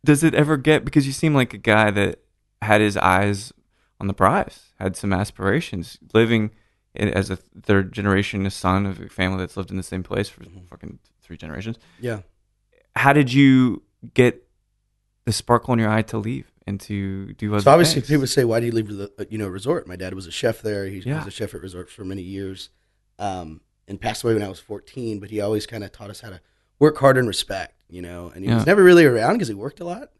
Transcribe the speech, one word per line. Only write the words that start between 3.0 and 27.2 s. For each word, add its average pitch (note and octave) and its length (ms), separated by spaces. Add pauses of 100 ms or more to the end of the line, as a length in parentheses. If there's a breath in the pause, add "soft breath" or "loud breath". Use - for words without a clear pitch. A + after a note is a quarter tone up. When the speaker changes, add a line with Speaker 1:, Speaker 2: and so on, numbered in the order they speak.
Speaker 1:
on G2+ 60
the G2 80
prize, - 640
had F#2+ 180
some G2+ 160
aspirations, G2 880 (160)
living A2 360 (440)
in, G#2 140
as F#2 200
a F#2 80
third G2 560
generation, G2+ 540
a F#2+ 40
son F#2+ 360
of G2 140
a F#2 80
family F#2 300
that's F2+ 180
lived F#2 140
in F#2+ 60
the F#2 60
same F#2 200
place G#2 260
for - 160
Speaker 2:
Mm-hmm. F2 260
Speaker 1:
fucking - 280 (240)
three E2+ 140
generations. F2+ 400 (240 soft breath)
Speaker 2:
Yeah. A#2 200 (760)
Speaker 1:
How C3+ 180
did C#3+ 200
you C3 500 (320)
get B2 320 (800)
the A2 60
sparkle A#2+ 420
in A#2 60
your G#2+ 100
eye A2 120
to A2+ 160
leave A#2 320 (180)
and G2 140
to G2 520
do G#2 200
other G#2 100
Speaker 2:
So C3+ 80
obviously D#3+ 280
Speaker 1:
things? - 80
Speaker 2:
people C#3 200
say, C3 160
"Why A#2 160
do A#2 60
you A#2 60
leave A2 160
the, G2+ 300
uh, G#2 100
you A2 100
know, G#2 100
resort?" A2 400
My F2+ 80
dad F#2 180
was F#2+ 120
a E2 40
chef - 320
there. G2+ 240
He G2 140
Speaker 1:
Yeah. A#2+ 180
Speaker 2:
was - 80
a G2 60
chef G#2 220
at - 80
resort F2+ 280
for - 140
many F#2+ 180
years, F#2+ 480 (480)
um, F2+ 420 (280)
and G2 120
passed G#2+ 240
away A2+ 100
when G#2+ 80
I G2+ 60
was F#2 120
fourteen, A2 600
but F#2+ 100
he G#2+ 100
always G#2+ 260
kinda G#2 220
taught G#2 220
us G2+ 100
how A2+ 100
to F#2 100 (380)
work D3+ 200
hard C3+ 200
and B2+ 100